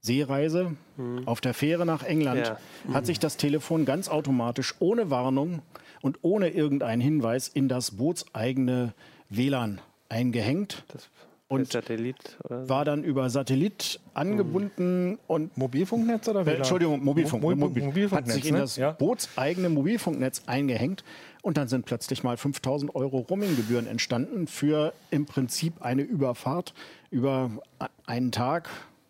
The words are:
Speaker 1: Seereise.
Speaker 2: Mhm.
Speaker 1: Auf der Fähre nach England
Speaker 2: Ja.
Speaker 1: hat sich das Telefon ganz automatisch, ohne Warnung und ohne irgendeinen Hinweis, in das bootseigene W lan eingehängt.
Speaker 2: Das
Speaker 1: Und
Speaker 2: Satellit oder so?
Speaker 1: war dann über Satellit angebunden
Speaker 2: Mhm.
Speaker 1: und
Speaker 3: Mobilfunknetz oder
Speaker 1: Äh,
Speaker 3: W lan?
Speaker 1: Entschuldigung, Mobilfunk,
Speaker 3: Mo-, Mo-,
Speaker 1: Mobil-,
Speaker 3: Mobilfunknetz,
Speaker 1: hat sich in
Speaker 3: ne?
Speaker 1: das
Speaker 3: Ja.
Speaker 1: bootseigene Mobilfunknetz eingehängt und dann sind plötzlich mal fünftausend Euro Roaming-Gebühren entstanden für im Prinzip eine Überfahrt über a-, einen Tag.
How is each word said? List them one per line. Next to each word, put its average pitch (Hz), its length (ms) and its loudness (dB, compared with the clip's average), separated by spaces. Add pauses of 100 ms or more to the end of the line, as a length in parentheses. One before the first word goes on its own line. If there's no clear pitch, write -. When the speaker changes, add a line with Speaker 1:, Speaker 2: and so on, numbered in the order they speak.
Speaker 1:
Seereise. 147 720 0 (220)
Speaker 2:
Mhm. 123 320 -6
Speaker 1:
Auf 117 140 -2
der 127 100 0
Fähre 165 320 2
nach 160 180 0
England 135 440 2
Speaker 2:
Ja. - 480 -6
Speaker 1:
hat 131 100 2
sich 156 140 -2
das - 180 0
Telefon 151 480 0
ganz 139 240 0
automatisch, 131 720 0
ohne 196 320 2
Warnung 135 500 0 (400)
und 139 220 -2
ohne 190 260 2
irgendeinen 139 540 2
Hinweis, 131 460 2
in 135 200 2
das 123 240 0
bootseigene 123 1000 0 (340)
W 120 220 0
lan 113 320 -2 (260)
eingehängt. 120 800 0
Speaker 2:
Das - 220 -18 (380)
Speaker 1:
Und 131 220 0
Speaker 2:
Satellit 117 720 -6
oder 123 180 -8
so? 131 80 -10
Speaker 1:
war 135 160 2
dann 147 180 0
über 131 240 2
Satellit 135 720 0 (140)
angebunden 180 960 0
Speaker 2:
Mhm. 214 160 -6
Speaker 1:
und 160 320 -2
Speaker 3:
Mobilfunknetz 202 680 0
oder 208 120 2
Speaker 1:
Äh, 170 60 2
Speaker 3:
W 151 60 4
lan? 156 60 2
Speaker 1:
Entschuldigung, 147 460 2
Mobilfunk, 143 380 2
Speaker 3:
Mo-, 156 80 4
Mo-, 175 60 4 (100)
Speaker 1:
Mobil-, 131 180 0
Speaker 3:
Mobilfunknetz, 160 440 0
Speaker 1:
hat 117 60 4
sich 131 140 0
in 147 60 4
Speaker 3:
ne? - 80 4
Speaker 1:
das 131 140 -4
Speaker 3:
Ja. 147 160 2
Speaker 1:
bootseigene 180 760 0
Mobilfunknetz 151 760 0
eingehängt 131 560 0 (400)
und 170 140 0
dann 147 120 2
sind 127 180 0
plötzlich - 360 -4
mal 123 140 0
fünftausend 139 580 -2
Euro 135 240 0
Roaming-Gebühren 123 680 0
entstanden 127 580 -2
für 151 460 0 (180)
im 147 160 0
Prinzip 147 560 -2
eine 127 200 0
Überfahrt 139 680 -2 (380)
über 131 400 0 (300)
a-, - 80 -6 (180)
einen 123 240 -2
Tag. 131 380 -2 (420)